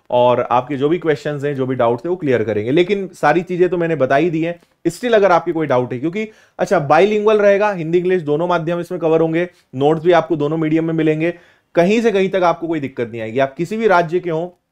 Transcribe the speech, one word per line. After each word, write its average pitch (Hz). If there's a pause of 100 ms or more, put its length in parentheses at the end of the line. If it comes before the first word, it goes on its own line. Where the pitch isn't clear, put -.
और 123
आपके 131
जो 139
भी 175
क्वेश्चंस 147
हैं, 147
जो 131
भी 131
डाउट्स 151
हैं, 170
वो 180
क्लियर 131
करेंगे। 107
लेकिन 180
सारी 160
चीजें 180
तो 180
मैंने 165
बता 135
ही 160
दी 160
हैं। 170 (280)
Still 233
अगर 196
आपकी 170
कोई 160
डाउट 127
है, 127
क्योंकि 180 (300)
अच्छा, 185
बाइलिंगुअल 208
रहेगा, 202
हिंदी 170
इंग्लिश 185
दोनों 147
माध्यम 175
इसमें 170
कवर 160
होंगे, 165 (260)
नोट्स 147
भी 180
आपको 165
दोनों 147
मीडियम 160
में 165
मिलेंगे, 160 (420)
कहीं 196
से 226
कहीं 190
तक 190
आपको 165
कोई 160
दिक्कत 127
नहीं 117
आएगी। 113
आप 135
किसी 170
भी 226
राज्य 175
के 170
हों, 165 (220)